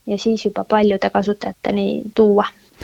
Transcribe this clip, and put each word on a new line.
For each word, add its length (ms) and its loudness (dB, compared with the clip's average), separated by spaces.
ja 120 -4
siis 280 -2
juba 180 -4
paljude 460 2
kasutajateni 920 -2
tuua. 320 4